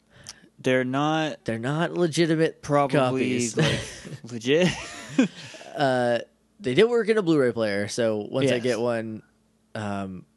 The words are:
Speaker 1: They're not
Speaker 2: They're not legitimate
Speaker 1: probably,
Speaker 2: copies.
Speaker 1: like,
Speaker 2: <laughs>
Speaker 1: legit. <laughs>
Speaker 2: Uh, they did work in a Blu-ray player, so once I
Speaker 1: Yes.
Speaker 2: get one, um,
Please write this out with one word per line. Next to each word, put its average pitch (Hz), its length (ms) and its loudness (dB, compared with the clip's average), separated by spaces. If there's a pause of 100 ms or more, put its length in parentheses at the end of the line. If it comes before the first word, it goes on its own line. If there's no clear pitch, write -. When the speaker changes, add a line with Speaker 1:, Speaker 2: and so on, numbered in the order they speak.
(580)
Speaker 1:
They're 127 280 2
not 147 580 -2
Speaker 2:
They're 113 160 -4
not 151 340 -2
legitimate 160 680 0
Speaker 1:
probably, 143 360 2
Speaker 2:
copies. 127 600 0
Speaker 1:
like, 127 220 2 (240)
Speaker 2:
<laughs> - 280 -16
Speaker 1:
legit. 135 380 2 (480)
<laughs> 247 120 4 (460)
Speaker 2:
Uh, 123 440 2 (420)
they 127 120 -2
did 185 120 6
work 233 240 2
in 220 80 4
a 214 40 2
Blu-ray 151 300 4
player, 104 380 0
so 110 420 0
once 135 180 2
I 120 60 4
Speaker 1:
Yes. 117 80 -2
Speaker 2:
get 117 160 0
one, 113 420 -4 (540)
um, 98 500 -8 (100)